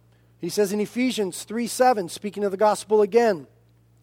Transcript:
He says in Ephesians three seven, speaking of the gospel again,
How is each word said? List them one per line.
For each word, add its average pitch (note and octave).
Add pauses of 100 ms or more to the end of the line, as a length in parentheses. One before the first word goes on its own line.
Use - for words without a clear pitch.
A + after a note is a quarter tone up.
(400)
He E3+
says G3+
in G#3
Ephesians G#3+
three A3+
seven, A#3+
speaking G#3
of G3+
the F#3+
gospel G#3+
again, G#3 (560)